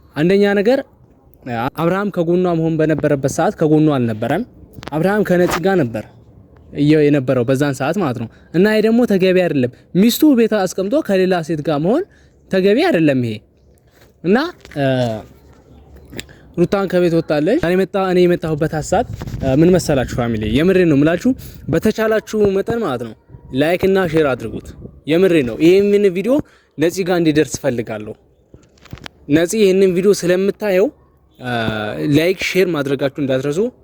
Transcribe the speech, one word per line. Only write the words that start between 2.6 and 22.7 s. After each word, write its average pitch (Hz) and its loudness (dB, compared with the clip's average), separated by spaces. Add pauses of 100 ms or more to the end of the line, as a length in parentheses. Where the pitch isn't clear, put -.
በነበረበት 147 0
ሰዓት - -2
ከጎኗ 156 2
አልነበረም። 120 -2 (480)
አብርሃም 185 0
ከነፂ 175 2
ጋር 190 0
ነበር 113 -2 (960)
የነበረው 139 2
በዛን 135 0
ሰዓት 143 -4
ማለት 143 -2
ነው። 113 -8 (260)
እና 180 4
ይሄ 214 2
ደግሞ 226 2
ተገቢ 185 2
አይደለም። 147 0 (240)
ሚስቱ 214 2 (140)
ቤት 226 2
አስቀምጦ 190 -2
ከሌላ 185 0
ሴት 151 -6
ጋር 147 -2
መሆን 226 0 (480)
ተገቢ 190 2
አይደለም 160 2
ይሄ። 110 -4 (880)
እና 190 2 (2250)
ሩታን 190 -2
ከቤት 180 0
ወጣለች። 160 0
እኔ 165 0
መጣ፣ 190 -2 (100)
እኔ 180 0
የመጣሁበት 165 0
ሀሳብ 175 -2 (500)
ምን 165 6
መሰላችሁ 143 0
ፋሚሊ? 117 -2 (100)
የምሬን 180 2
ነው 139 4
የምላችሁ። 170 0 (380)
በተቻላችሁ 214 -2 (140)
መጠን 214 -2